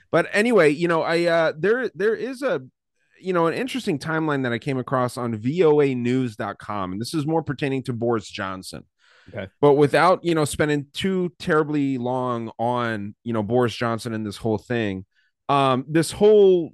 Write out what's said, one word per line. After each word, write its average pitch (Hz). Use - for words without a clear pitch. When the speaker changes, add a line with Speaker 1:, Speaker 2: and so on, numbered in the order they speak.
Speaker 1:
But 165
anyway, 202
you 165
know, 165
I, 170
uh, 165
there, 214
there 208
is 247
a, 196
you 185
know, 165
an 156
interesting 208
timeline 156
that 120
I 117
came 135
across 127
on 120
V 143
O 151
A 135
news 123
dot 101
com, 95
and 101
this 123
is 151
more 160
pertaining 135
to 127
Boris 117
Johnson. 95
Speaker 2:
Okay. 95
Speaker 1:
But 143
without, 151
you 170
know, 156
spending 147
too 185
terribly 151
long 123
on, 113
you 117
know, 110
Boris 117
Johnson 117
and 110
this 101
whole 110
thing, 101
um, 135
this 156
whole 196